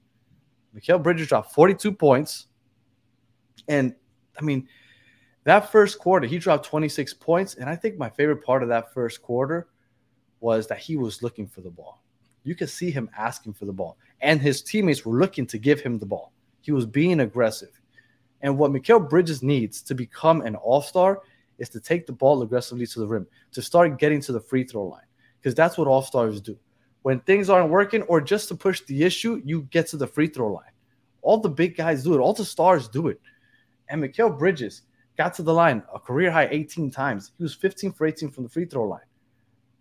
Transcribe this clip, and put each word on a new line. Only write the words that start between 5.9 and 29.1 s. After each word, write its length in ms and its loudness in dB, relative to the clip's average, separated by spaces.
quarter, 280 2
he 120 -4
dropped 280 0
twenty-six 480 -4
points. 400 -2
And 160 -10
I 60 -6
think 200 -6
my 140 -6
favorite 340 0
part 180 2
of 60 -4
that 240 -2
first 300 -6
quarter 460 -4
was 260 0
that 120 -8
he 180 -8
was 260 -6
looking 240 -10
for 160 -20
the 80 -16
ball. 320 -20
You 100 -8
could 140 -8
see 220 -8
him 260 -6
asking 380 -8
for 100 -16
the 80 -8
ball. 240 -10
And 200 2
his 220 0
teammates 440 0
were 120 0
looking 280 0
to 120 -12
give 220 2
him 180 -6
the 80 -10
ball. 260 -8
He 120 -6
was 120 0
being 360 2
aggressive. 600 -2
And 160 -2
what 140 4
Mikal 380 4
Bridges 340 2
needs 400 -2
to 120 -8
become 480 0
an 120 -6
all-star 680 2
is 120 -10
to 100 -14
take 260 -2
the 60 -12
ball 300 4
aggressively 440 -4
to 140 -10
the 60 -4
rim, 200 -4
to 80 -10
start 380 2
getting 220 2
to 120 -10
the 80 -4
free 240 -2
throw 220 -8
line, 200 -16
'cause 120 -4
that's 220 2
what 120 0
all-stars 520 0
do. 160 -16
When 180 -2
things 300 2
aren't 200 6
working 320 2
or 180 2
just 280 -2
to 60 -8
push 280 -2
the 200 -2
issue, 420 -2